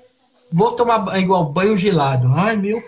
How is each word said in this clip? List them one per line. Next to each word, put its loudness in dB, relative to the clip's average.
vou 2
tomar 0
ba-, -4
igual 0
banho 0
gelado." 0
Ai, 0
meu -4